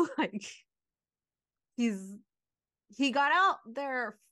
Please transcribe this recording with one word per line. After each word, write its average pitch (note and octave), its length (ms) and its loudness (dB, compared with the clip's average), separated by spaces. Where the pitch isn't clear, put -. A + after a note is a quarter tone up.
like, - 260 -2
he's, G3+ 420 -2
he C4+ 220 0
got C#4+ 220 2
out F#4 340 4
there B3+ 520 -6